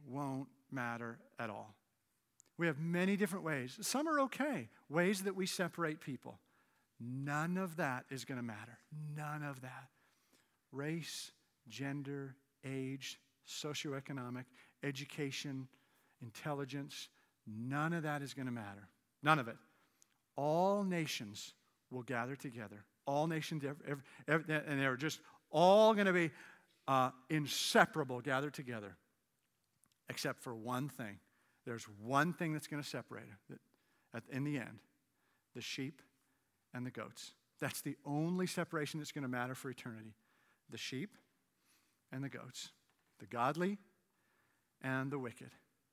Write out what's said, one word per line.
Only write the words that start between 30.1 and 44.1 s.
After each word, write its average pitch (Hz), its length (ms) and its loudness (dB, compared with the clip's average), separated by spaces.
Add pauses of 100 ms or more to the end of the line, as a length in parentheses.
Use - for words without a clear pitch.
for 123 140 -8
one 123 340 -4
thing. 107 300 -8 (460)
There's 117 200 -6 (160)
one 139 320 4
thing 160 200 -2
that's 151 140 -6
gonna 147 160 -6
separate 120 400 -8
it, 123 360 -16 (540)
that, 117 40 -6
at, 117 60 -6 (120)
in 131 80 0
the 147 140 0
end, 113 220 -8 (720)
the 120 80 -10
sheep - 400 -6 (720)
and 123 120 -4
the 127 60 -6
goats. 117 420 -10 (260)
That's - 220 -2
the 143 140 -4 (100)
only 165 400 0
separation 160 540 -2
that's 147 120 -8
gonna 143 180 -6
matter 127 260 -2
for 135 140 -8
eternity. 110 440 -12 (560)
The - 80 -10
sheep 139 400 -6 (960)
and 135 120 -4
the 139 60 -4
goats. 123 420 -12 (480)
The - 60 -16
godly 151 520 2 (1040)